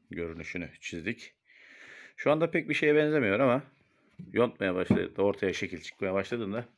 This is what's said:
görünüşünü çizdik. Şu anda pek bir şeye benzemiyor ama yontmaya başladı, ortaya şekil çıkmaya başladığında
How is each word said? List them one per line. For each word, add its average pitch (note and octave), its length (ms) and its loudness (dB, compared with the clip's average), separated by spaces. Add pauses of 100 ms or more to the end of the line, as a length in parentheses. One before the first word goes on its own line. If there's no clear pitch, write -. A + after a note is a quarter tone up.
görünüşünü E2 720 -8
çizdik. F2 540 -10 (840)
Şu - 160 0
anda D#3+ 200 2
pek E3 180 -2
bir D3+ 40 0
şeye D3 220 4
benzemiyor D3 440 4
ama C3+ 240 4 (680)
yontmaya G2+ 420 0
başladı, F#2 460 0
ortaya G2 320 2
şekil F2 280 -6
çıkmaya - 320 -6
başladığında G#2+ 520 -4 (120)